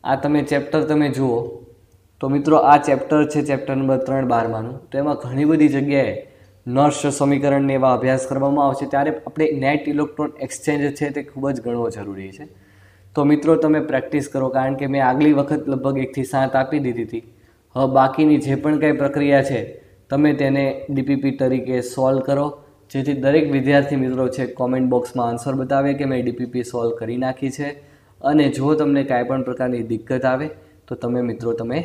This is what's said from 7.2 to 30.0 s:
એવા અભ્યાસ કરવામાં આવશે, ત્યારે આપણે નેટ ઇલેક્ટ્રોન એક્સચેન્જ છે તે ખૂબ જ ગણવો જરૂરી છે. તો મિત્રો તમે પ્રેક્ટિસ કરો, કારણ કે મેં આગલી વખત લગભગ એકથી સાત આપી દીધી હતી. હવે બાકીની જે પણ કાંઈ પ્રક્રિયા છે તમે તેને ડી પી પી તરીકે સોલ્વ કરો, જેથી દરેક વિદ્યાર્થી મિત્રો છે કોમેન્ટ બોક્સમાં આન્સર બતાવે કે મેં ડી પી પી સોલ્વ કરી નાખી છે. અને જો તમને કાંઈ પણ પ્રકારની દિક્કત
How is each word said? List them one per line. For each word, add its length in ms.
એવા 240
અભ્યાસ 320
કરવામાં 380
આવશે, 240
ત્યારે 260
આપણે 280
નેટ 280
ઇલેક્ટ્રોન 400
એક્સચેન્જ 420
છે 160
તે 140
ખૂબ 220
જ 160
ગણવો 300
જરૂરી 420
છે. 100
તો 100
મિત્રો 380
તમે 180
પ્રેક્ટિસ 420
કરો, 240
કારણ 240
કે 140
મેં 80
આગલી 360
વખત 240
લગભગ 340
એકથી 260
સાત 280
આપી 260
દીધી 220
હતી. 160
હવે 180
બાકીની 520
જે 160
પણ 200
કાંઈ 200
પ્રક્રિયા 480
છે 100
તમે 320
તેને 220
ડી 180
પી 140
પી 180
તરીકે 360
સોલ્વ 340
કરો, 180
જેથી 320
દરેક 320
વિદ્યાર્થી 480
મિત્રો 240
છે 200
કોમેન્ટ 340
બોક્સમાં 380
આન્સર 300
બતાવે 320
કે 180
મેં 100
ડી 160
પી 160
પી 200
સોલ્વ 260
કરી 240
નાખી 340
છે. 100
અને 300
જો 240
તમને 360
કાંઈ 200
પણ 200
પ્રકારની 340
દિક્કત 400